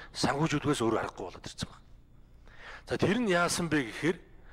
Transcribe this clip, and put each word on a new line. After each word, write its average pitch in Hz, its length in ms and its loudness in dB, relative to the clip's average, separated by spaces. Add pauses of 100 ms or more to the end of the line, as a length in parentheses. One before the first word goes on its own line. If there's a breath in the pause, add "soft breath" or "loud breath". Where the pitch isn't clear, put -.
(100 loud breath)
санхүүжүүлгээс 143 720 2
өөр 110 160 4
харахгүй 98 320 -6
болоод - 160 -14
ирчихсэн - 240 -8
байна. - 160 -20 (1040 loud breath)
За, 123 80 0
тэр 196 240 4
нь 220 80 2
яасан 175 400 2
бэ 139 240 0
гэхээр 170 240 0 (340 loud breath)